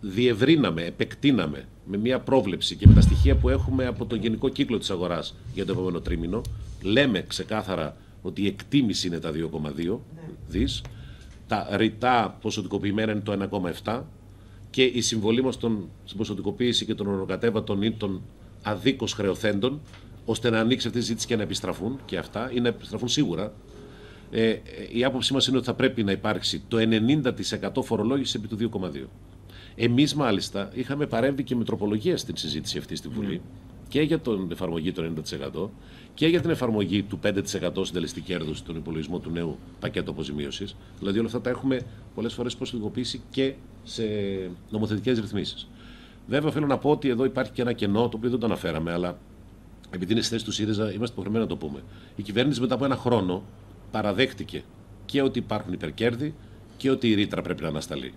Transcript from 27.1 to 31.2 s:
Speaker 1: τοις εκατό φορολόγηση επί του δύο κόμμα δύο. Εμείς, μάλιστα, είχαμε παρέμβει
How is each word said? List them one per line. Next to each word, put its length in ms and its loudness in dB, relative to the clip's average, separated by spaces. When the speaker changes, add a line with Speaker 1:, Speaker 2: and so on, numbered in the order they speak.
Speaker 1:
τοις 180 -4
εκατό 300 -2
φορολόγηση 560 0
επί 100 -6
του 80 -6
δύο 120 0
κόμμα 200 -4
δύο. 200 -8
Εμείς, 360 4
μάλιστα, 600 0
είχαμε 320 -2
παρέμβει 360 0